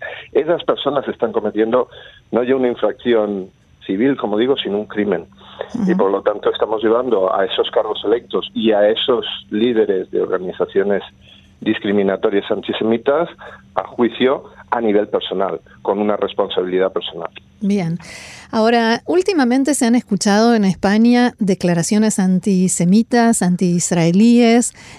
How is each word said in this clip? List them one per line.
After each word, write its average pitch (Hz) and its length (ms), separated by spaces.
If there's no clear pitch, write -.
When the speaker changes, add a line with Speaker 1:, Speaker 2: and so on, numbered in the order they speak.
Speaker 1:
esas 156 320
personas 139 440
están 110 240
cometiendo 110 580
no 113 120
ya 131 120
una 131 120
infracción 107 840
civil, 117 320
como 104 200
digo, 127 200
sino 101 220
un 107 60
crimen. 101 420
Speaker 2:
Ujú. 185 160
Speaker 1:
Y 185 40
por 98 140
lo 98 140
tanto 104 280
estamos 107 320
llevando 110 500
a 98 120
esos - 240
cargos - 340
electos 110 520
y 110 160
a 104 180
esos 113 360
líderes 107 580
de 92 120
organizaciones 92 840
discriminatorias 101 880
antisemitas 113 800
a 95 100
juicio 127 600
a 120 80
nivel 104 300
personal, 92 500
con 101 180
una 104 160
responsabilidad 92 800
personal. 82 360
Speaker 2:
Bien. 190 380
Ahora, 226 560
últimamente 285 680
se 262 120
han 233 100
escuchado 220 600
en 214 80
España 226 760
declaraciones 190 800
antisemitas, 190 1200
antiisraelíes, 185 1300